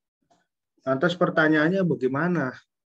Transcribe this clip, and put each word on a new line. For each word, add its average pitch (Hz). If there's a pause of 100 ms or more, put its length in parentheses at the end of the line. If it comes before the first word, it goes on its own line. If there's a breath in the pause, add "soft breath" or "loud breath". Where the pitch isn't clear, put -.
(840)
Lantas 135
pertanyaannya 160
bagaimana 135 (340)